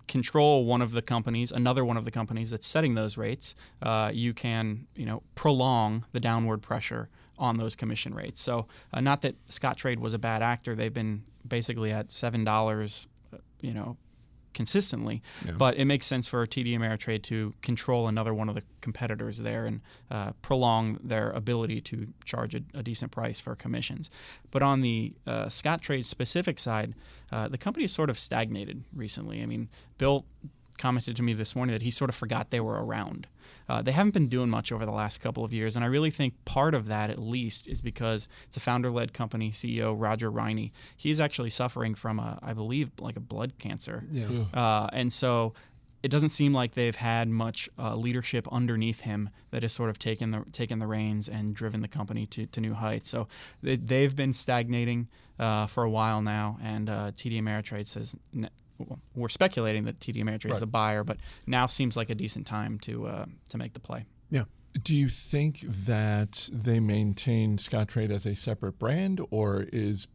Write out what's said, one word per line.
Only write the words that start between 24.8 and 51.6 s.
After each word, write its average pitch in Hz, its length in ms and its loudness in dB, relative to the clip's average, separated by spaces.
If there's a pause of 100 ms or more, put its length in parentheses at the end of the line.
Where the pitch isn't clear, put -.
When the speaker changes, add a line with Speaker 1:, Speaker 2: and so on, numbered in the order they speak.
Speaker 1:
the, 113 320 0 (120)
uh, 110 200 -2
Scottrade 147 580 0
specific 151 540 -2
side, 110 360 0 (380)
uh, 110 160 -2
the 131 100 -6
company 262 260 -2
has - 80 0
sort 151 180 2
of 117 80 0
stagnated 113 760 -2
recently. 110 480 -6
I 113 60 -4
mean, 113 220 -4 (280)
Bill 139 300 2 (520)
commented 123 360 0
to 120 80 -2
me 120 120 2
this 107 200 -4
morning 123 200 0
that 110 80 -2
he 120 80 0
sort 131 180 0
of 120 60 -2
forgot 113 360 -4
they 117 100 0
were 110 220 -2
around. 110 440 -6 (420)
Uh, 117 140 0
they 127 100 2
haven't 196 220 6
been 151 140 6
doing 123 200 2
much 110 240 0
over 110 140 -2
the 107 60 -4
last 107 260 -2
couple 117 260 -4
of 107 80 -4
years, 110 240 0
and 120 80 2
I 120 40 2
really 151 220 4
think 135 220 0 (140)
part 151 280 4
of 113 120 0
that, 107 240 0
at - 80 -6
least, 117 500 -2
is - 140 -2
because 113 460 -2 (180)
it's - 100 -10
a 123 40 -6
founder-led 120 520 2
company, 110 400 -2
C 117 240 -4
E 113 60 0
O 110 100 2
Roger 110 380 0
Riney. 110 420 -2 (240)
He's 151 240 2
actually 139 300 0
suffering 117 440 0
from, 110 240 -2
a, 110 240 -4
I 113 120 -6
believe, 120 440 -2
like, - 180 -6
a 107 40 -8
blood 117 380 -6
cancer. 110 520 -8
Speaker 3:
Yeah. 123 160 -2
Speaker 2:
Ugh. 113 280 -2
Speaker 1:
Uh, 107 380 4
and 123 200 0
so 117 400 4 (500)
it 135 80 0
doesn't 151 200 4
seem 143 240 6
like 123 180 2
they've 120 240 2
had 117 320 2
much, 113 400 0 (100)
uh, 113 160 -2
leadership 120 560 0
underneath 117 520 2
him 104 260 -2 (220)
that 123 120 -2
has 113 120 0
sort 113 160 0
of 107 80 -6
taken 113 320 -2
the, 107 200 -2
taken 117 280 -4
the 110 80 -2
reins 107 420 0
and 107 260 -2
driven 110 280 -4